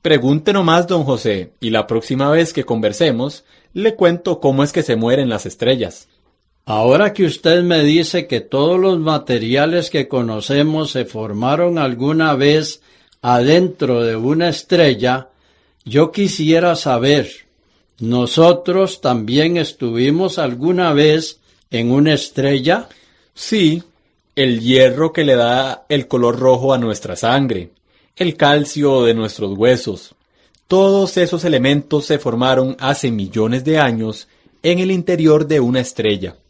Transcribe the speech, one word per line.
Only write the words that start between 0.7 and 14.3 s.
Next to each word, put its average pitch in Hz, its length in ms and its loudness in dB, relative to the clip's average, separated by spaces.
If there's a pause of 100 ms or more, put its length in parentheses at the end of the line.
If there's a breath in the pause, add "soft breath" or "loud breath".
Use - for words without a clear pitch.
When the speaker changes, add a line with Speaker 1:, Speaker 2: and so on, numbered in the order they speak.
Speaker 1:
don 175 160 0
José, 110 560 -2
y 117 120 -6
la 110 180 -2
próxima 131 420 -2
vez 160 220 0
que 143 100 -4
conversemos, 120 800 -2 (320 soft breath)
le 214 220 -2
cuento 175 420 0
cómo 139 240 0
es 147 80 0
que 170 140 -2
se 123 100 -2
mueren 123 340 0
las 107 160 -4
estrellas. 117 640 -4 (600)
Speaker 2:
Ahora 131 460 2
que 202 120 0
usted 170 400 0
me 170 180 2
dice 160 460 0
que 120 120 -4
todos 156 380 0
los 185 220 0
materiales 147 920 -2
que 139 160 -2
conocemos 139 840 -2
se 127 120 -4
formaron 127 760 -2
alguna 147 580 0
vez 147 440 0 (400 soft breath)
adentro 127 840 2
de 113 100 -2
una 151 360 -2